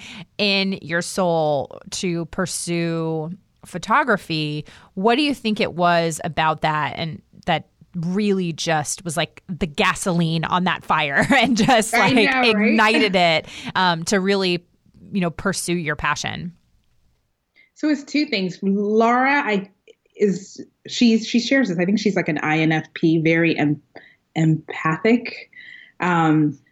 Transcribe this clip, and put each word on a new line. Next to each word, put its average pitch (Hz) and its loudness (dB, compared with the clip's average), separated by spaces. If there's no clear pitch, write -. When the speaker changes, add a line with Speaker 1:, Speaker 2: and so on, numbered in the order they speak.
Speaker 1:
in 196 0
your 170 -4
soul 160 -2
to 170 -4
pursue 165 -4
photography? 165 -2
What 220 2
do 285 2
you 285 0
think 214 -2
it - -2
was 170 2
about 156 -2
that 151 -2
and 165 -8
that 160 -2
really 185 0
just 156 -4
was, 156 -8
like, - -6
the 185 -4
gasoline 170 0
on 180 0
that 175 -2
fire 156 0
<laughs> 262 4
and 233 2
just, 220 2
Speaker 2:
I 220 2
Speaker 1:
like, 269 4
Speaker 2:
know, 262 0
right? 240 4
Speaker 1:
ignited 220 2
Speaker 2:
<laughs> - -
Speaker 1:
it, 170 2
um, 175 2
to 202 2
really, 185 0
you 190 -2
know, 170 0
pursue 175 -2
your 151 -4
passion? 151 -4
Speaker 2:
So 302 0
it's 294 0
two 294 -2
things. 190 -2
Laura, 226 2
I, 202 -2
is, - -2
she's, 226 2
she 233 0
shares 269 0
this. 170 -4
I 180 0
think 202 2
she's, 190 0
like, 175 -2
an 156 -2
I 156 0
N 160 2
F 160 -2
P, 165 2
very 165 2
em-, 147 0
empathic. 160 0
Um, 156 2